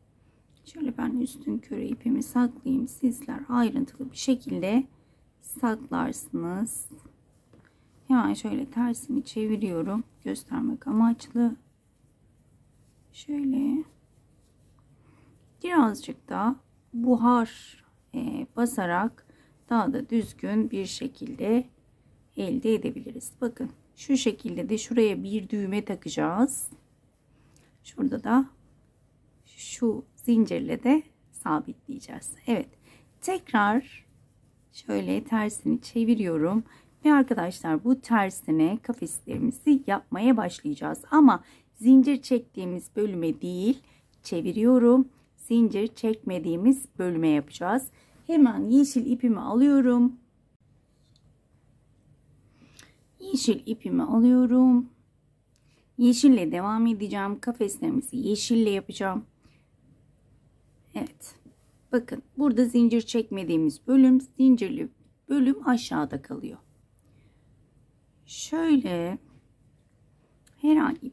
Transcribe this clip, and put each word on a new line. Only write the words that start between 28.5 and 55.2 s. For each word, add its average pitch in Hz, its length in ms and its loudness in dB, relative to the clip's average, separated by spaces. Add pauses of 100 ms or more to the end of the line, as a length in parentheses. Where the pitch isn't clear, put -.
şu - 600 -6 (120)
zincirle 180 640 0
de 294 200 2 (300)
sabitleyeceğiz. - 1000 -8 (140)
Evet. 240 220 -2 (520)
Tekrar 240 840 -2 (680)
şöyle 196 520 -4
tersini 220 560 -2
çeviriyorum. 208 840 0 (400)
Ve 302 80 6
arkadaşlar 185 720 0
bu 262 160 2
tersine 190 800 0
kafeslerimizi 247 1040 -2
yapmaya 202 500 0
başlayacağız. - 720 -6
Ama 269 340 6 (300)
zincir 262 480 6
çektiğimiz 185 720 -6
bölüme 180 440 -2
değil, 180 420 -2 (400)
çeviriyorum. 240 840 4 (280)
Zincir 220 500 2
çekmediğimiz 202 1000 0 (120)
bölüme 170 300 0
yapacağız. 170 600 -2 (380)
Hemen 233 440 4
yeşil 269 360 2
ipimi 240 340 0
alıyorum. 247 760 4 (3000)
Yeşil 285 460 -2
ipimi 196 360 -4
alıyorum. 247 880 4 (1080)